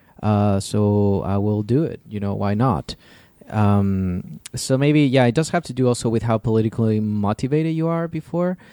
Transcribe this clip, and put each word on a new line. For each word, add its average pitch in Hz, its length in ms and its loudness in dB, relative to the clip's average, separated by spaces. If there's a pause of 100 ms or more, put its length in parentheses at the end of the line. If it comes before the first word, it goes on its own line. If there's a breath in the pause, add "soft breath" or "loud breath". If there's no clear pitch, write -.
(200 soft breath)
uh, 104 380 2
so 104 640 2
I 98 160 -2
will 104 240 0
do 120 220 0
it. - 240 -8
You 104 100 -8
know, 101 160 -4
why 101 200 -2
not?" 104 420 -2 (540 soft breath)
Um, 98 920 0 (140)
so 131 220 -2
maybe, 147 280 4
yeah, 131 220 4
it 117 80 2
does 156 160 0
have 175 140 -2
to - 80 -10
do 127 140 0
also 123 220 0
with 113 160 0
how 113 140 2
politically 110 600 0
motivated 107 760 0
you 160 140 -2
are 165 200 -2
before, 175 480 -4 (160 loud breath)